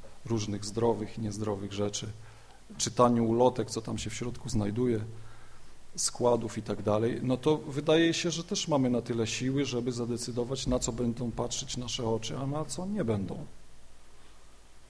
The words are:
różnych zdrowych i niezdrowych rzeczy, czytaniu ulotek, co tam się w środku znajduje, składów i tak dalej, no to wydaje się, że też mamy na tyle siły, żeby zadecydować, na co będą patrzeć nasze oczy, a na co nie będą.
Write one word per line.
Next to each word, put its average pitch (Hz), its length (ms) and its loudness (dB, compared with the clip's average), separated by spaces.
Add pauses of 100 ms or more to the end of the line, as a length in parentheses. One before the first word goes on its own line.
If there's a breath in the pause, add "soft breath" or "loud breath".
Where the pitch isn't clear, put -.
(240 loud breath)
różnych 107 400 -2
zdrowych 107 540 0
i - 20 -4
niezdrowych 101 520 -2
rzeczy, 104 400 -2 (680 loud breath)
czytaniu 117 460 6
ulotek, 117 460 4
co 117 120 -4
tam 110 160 -4
się 110 120 -4
w 110 40 -6
środku 123 340 -6
znajduje, 107 560 2 (920 loud breath)
składów 120 600 2
i 110 40 -4
tak 104 200 -2
dalej, 107 400 2
no 127 140 2
to 156 200 4
wydaje 156 580 4
się, 175 160 0
że 165 140 -4
też - 240 -2
mamy 135 220 4
na 120 120 2
tyle 117 240 0
siły, 135 380 0
żeby 123 280 0
zadecydować, 120 720 -2
na 127 120 4
co 123 140 0
będą 117 380 0
patrzeć 120 460 -4
nasze 123 320 -2
oczy, 113 300 0
a 135 80 -2
na 147 180 -2
co 175 220 -6
nie 202 180 0
będą. 110 420 0 (1400 soft breath)